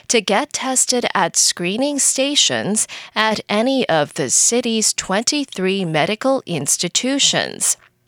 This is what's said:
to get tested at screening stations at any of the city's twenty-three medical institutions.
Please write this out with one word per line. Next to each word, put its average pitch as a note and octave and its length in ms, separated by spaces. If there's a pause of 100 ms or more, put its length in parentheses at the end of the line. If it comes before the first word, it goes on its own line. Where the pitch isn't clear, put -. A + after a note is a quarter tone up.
to A3+ 140
get G#3+ 320
tested B3 500 (100)
at E3+ 220
screening A#3+ 600
stations A3 920 (260)
at G#3+ 320
any A#3+ 440
of D3 240
the C3 160
city's A#3 640
twenty-three G3 880
medical E3+ 640
institutions. E3+ 1300 (320)